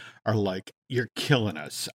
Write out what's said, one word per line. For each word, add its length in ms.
are 80
like, 360
"You're 280
killing 400
us." 380